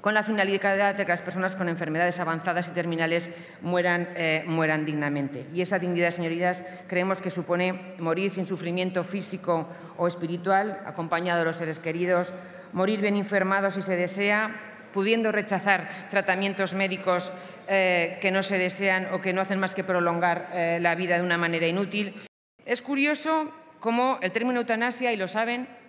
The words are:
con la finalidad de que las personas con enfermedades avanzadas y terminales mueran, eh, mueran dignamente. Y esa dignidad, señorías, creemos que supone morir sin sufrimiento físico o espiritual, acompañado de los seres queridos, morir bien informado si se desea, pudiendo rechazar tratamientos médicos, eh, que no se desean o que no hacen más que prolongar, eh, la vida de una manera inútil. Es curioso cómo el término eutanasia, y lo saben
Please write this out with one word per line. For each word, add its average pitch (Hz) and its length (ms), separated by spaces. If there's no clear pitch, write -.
con 208 140
la 214 80
finalidad 196 720
de 202 100
que 175 60
las 175 100
personas 185 340
con 180 140
enfermedades 170 500
avanzadas 170 480
y 165 40
terminales 165 580
mueran, 175 540
eh, 160 320
mueran 156 360
dignamente. 143 720
Y 175 80
esa 180 160
dignidad, 175 320
señorías, 175 560
creemos 185 340
que 185 80
supone 180 720
morir 170 320
sin 180 160
sufrimiento 180 560
físico 180 640
o 170 100
espiritual, 175 800
acompañado 170 520
de 165 60
los 165 120
seres 160 220
queridos, 175 540
morir 196 280
bien 202 140
informado 196 540
si 185 140
se 185 120
desea, 202 640
pudiendo 220 400
rechazar 196 760
tratamientos 196 640
médicos, 185 580
eh, 185 540
que 190 100
no 190 120
se 196 140
desean 185 560
o 185 80
que 185 120
no 190 80
hacen 190 180
más 190 160
que 190 80
prolongar, 175 680
eh, 170 300
la 170 140
vida 175 220
de 175 60
una 175 140
manera 170 300
inútil. 196 480
Es 247 160
curioso 294 720
cómo 247 420
el 185 100
término 240 280
eutanasia, 233 540
y 214 40
lo 190 100
saben 233 400